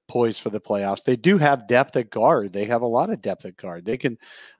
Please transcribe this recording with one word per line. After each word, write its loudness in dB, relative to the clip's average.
poised 0
for -6
the -6
playoffs. -4
They 2
do 4
have 2
depth 2
at -4
guard. 2
They -4
have -2
a -2
lot 0
of -8
depth -8
at -16
guard. -14
They -4
can, -4